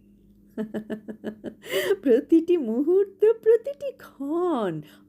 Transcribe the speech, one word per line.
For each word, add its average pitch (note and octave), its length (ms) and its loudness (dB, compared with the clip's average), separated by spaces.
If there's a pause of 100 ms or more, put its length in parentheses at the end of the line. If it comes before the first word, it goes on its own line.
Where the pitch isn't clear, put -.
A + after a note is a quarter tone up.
(2000)
প্রতিটি E4 560 2
মুহূর্ত, D#4+ 680 0 (180)
প্রতিটি B4 480 0
ক্ষণ, C#4 920 -4 (280)